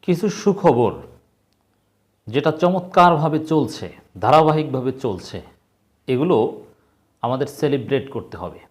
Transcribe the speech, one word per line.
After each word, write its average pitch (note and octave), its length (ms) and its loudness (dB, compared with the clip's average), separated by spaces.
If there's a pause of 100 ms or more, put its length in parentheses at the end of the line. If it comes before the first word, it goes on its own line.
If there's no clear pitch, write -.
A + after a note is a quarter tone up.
কিছু F3+ 200 0 (140)
সুখবর B2 520 2 (1400)
যেটা C#3+ 180 2 (100)
চমৎকারভাবে F3 760 4 (120)
চলছে, C#3+ 360 -2 (360)
ধারাবাহিকভাবে C#3+ 680 2 (120)
চলছে, G2+ 340 -6 (720)
এগুলো C3+ 300 2 (880)
আমাদের C3 220 -2 (100)
সেলিব্রেট C3+ 480 -2 (100)
করতে - 260 -12
হবে। E2+ 180 -12 (120)